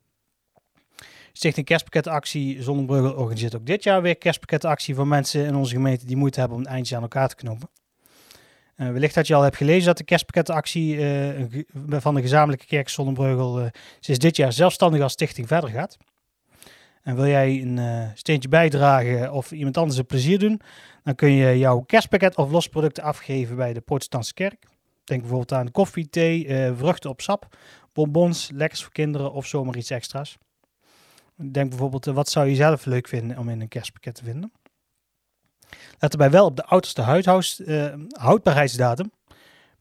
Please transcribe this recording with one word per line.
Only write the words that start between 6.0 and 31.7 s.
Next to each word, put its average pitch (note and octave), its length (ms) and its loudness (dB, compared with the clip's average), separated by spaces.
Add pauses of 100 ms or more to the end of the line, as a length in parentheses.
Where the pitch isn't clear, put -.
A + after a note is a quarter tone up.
die B2+ 120 -4
moeite C#3 220 0
hebben A#2+ 180 -2
om B2 60 -6
een C3+ 80 -10
eindje B2+ 240 -6
aan A#2 60 -6
elkaar B2+ 260 -2
te - 80 -6
knopen. A#2 340 -12 (1080)
Eh, B2+ 140 -4
wellicht C3 260 0
dat D#3+ 120 2
je D#3+ 80 4
al C#3+ 60 8
hebt C#3+ 140 4
gelezen E3+ 300 4
dat F3 120 4
de E3 60 -12
kerstpakkettenactie, D#3+ 920 0
eh, C#3+ 420 -2
een A#2+ 120 -6
ge-, D3 500 -6
van D3 140 2
de C3+ 60 2
gezamenlijke C#3 440 2
kerk C#3+ 240 -4
Zonnebreugel, C3 680 -2
eh, A#2+ 80 -4 (320)
sinds C3 200 -2
dit D#3+ 160 4
jaar C3 180 2
zelfstandig E3 480 4
als C3+ 100 0
stichting C3 360 -6
verder D#3 220 0
gaat. B2 280 -8 (1040)
En B2+ 140 -6
wil C3+ 120 2
jij C3+ 340 2
een, B2 180 -4
eh, A#2 340 -4
steentje C3+ 360 -2
bijdragen C#3 800 4
of C#3 200 -6
iemand C#3+ 260 -4
anders D3+ 220 0
een B2+ 60 -2
plezier C#3+ 340 0
doen, G#3+ 220 0 (420)
dan C#3 120 -2
kun D3 160 4
je C3 260 4
jouw B2+ 220 4
kerstpakket F#3+ 580 2
of C#3+ 140 0
losproducten D#3 520 0
afgeven C3+ 520 -6
bij B2 180 -4
de A#2 80 -8
protestantse - 520 -6
kerk. G3 320 -6 (380)
Denk C3 160 -4
bijvoorbeeld B2 340 -4
aan B2 180 -4
koffie, F3 380 -2
thee, E3 380 0
eh, C3 300 -2
vruchten D3+ 320 -2
op C3 120 -14
sap, - 360 -4 (360)
bonbons, D#3+ 600 0
lekkers D3+ 300 -6
voor - 100 -20
kinderen D3 380 -4
of C#3 160 -10
zomaar C3 300 -4
iets A#2+ 120 -12
extra's. C3+ 480 -10 (1000)
Denk C#3 340 -4
bijvoorbeeld, B2+ 380 -6